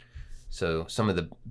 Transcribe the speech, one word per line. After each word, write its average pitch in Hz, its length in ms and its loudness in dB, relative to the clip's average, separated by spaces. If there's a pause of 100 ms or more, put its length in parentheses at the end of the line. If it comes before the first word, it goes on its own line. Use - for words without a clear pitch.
(520)
So 82 360 2
some 110 220 2
of 92 60 4
the 82 120 0 (240)